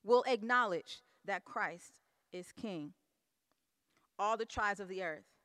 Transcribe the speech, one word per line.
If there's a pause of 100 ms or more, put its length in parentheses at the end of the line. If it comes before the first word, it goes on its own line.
will
acknowledge (220)
that
Christ (400)
is
king. (1200)
All
the
tribes
of
the
earth. (200)